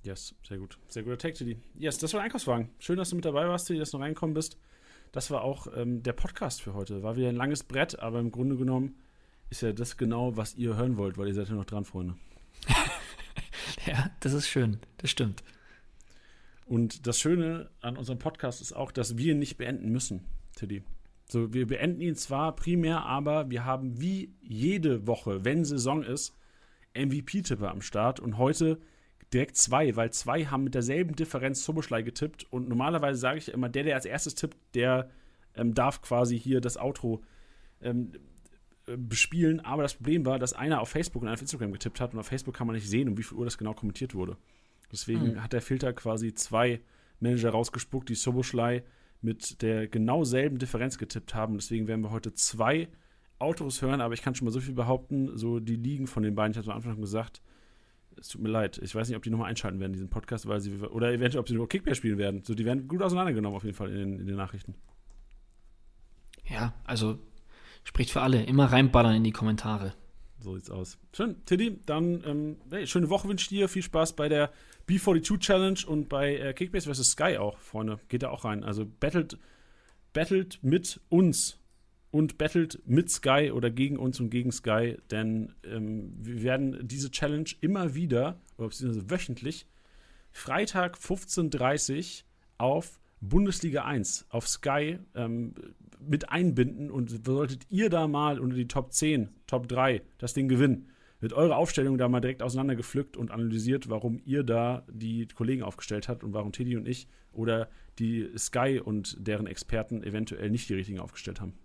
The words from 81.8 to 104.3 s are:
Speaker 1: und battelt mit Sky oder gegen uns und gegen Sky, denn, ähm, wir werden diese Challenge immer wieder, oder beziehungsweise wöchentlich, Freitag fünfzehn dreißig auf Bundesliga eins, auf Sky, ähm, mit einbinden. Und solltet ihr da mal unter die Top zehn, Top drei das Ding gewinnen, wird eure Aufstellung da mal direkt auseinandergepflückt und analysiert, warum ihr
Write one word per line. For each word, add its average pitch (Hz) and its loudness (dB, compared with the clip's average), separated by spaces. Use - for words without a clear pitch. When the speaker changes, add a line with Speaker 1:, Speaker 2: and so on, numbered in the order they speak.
Speaker 1:
und 151 2
battelt 156 2
mit 160 4
Sky 139 4
oder 120 2
gegen 131 2
uns 127 0
und 117 0
gegen 123 2
Sky, 113 0
denn, 110 0
ähm, 107 -6
wir 110 -6
werden 131 0
diese 135 -4
Challenge 151 0
immer 175 2
wieder, 147 0
oder 113 -4
beziehungsweise 110 -4
wöchentlich, 135 -4
Freitag 180 -2
fünfzehn 180 -2
dreißig 143 0
auf 135 0
Bundesliga 156 4
eins, - -2
auf - -4
Sky, 147 0
ähm, 117 -4
mit 147 0
einbinden. 147 4
Und 117 -4
solltet 135 0
ihr 202 4
da 160 4
mal 147 2
unter 127 0
die 123 0
Top 131 -2
zehn, 147 2
Top 120 -2
drei 123 2
das 120 -6
Ding 135 2
gewinnen, 131 6
wird 110 -4
eure 147 6
Aufstellung 139 2
da 123 4
mal 123 4
direkt 127 -2
auseinandergepflückt 131 -2
und 117 -4
analysiert, 113 0
warum 113 -2
ihr 139 0